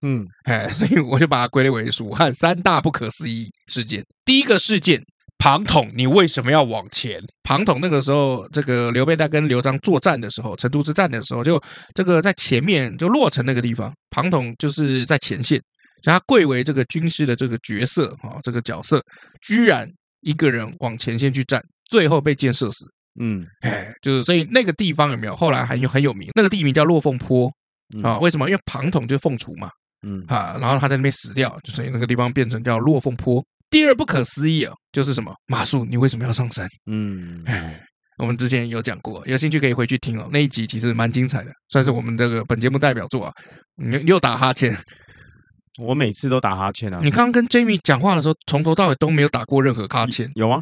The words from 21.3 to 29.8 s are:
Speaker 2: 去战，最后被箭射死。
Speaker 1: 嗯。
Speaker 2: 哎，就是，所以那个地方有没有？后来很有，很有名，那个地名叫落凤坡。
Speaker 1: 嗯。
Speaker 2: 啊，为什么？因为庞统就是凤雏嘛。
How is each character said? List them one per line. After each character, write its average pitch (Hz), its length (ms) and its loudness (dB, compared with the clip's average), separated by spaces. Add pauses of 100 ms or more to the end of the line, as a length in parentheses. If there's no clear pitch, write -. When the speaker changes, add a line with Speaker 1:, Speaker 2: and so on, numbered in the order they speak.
Speaker 2:
去 131 100 -2
战， 123 180 -2 (280)
最 202 180 4
后 147 140 4
被 147 120 2
箭 131 200 0
射 113 180 -2
死。 - 140 -12 (340)
Speaker 1:
嗯。 104 260 -4 (160)
Speaker 2:
哎， 107 300 -4 (100)
就 135 160 0
是， - 60 -2
所 175 100 0
以 165 180 2
那 247 120 4
个 220 80 -2
地 196 220 -2
方 147 180 2
有 120 60 -6
没 110 100 -8
有？ 92 80 -8
后 - 160 2
来 127 140 0
很 123 160 -4
有， 131 80 0
很 135 120 2
有 135 120 2
名， 98 220 -6
那 220 60 4
个 202 60 4
地 190 160 -2
名 139 100 2
叫 151 120 4
落 165 160 4
凤 135 160 0
坡。 127 340 2 (440)
Speaker 1:
嗯。 104 80 -8
Speaker 2:
啊， 113 160 0
为 175 100 4
什 165 100 -2
么？ 135 80 -2
因 190 80 0
为 190 100 -4
庞 131 240 -6
统 143 180 -2
就 135 100 0
是 - 20 0
凤 135 180 -2
雏 - 180 -10
嘛。 90 140 -12 (360)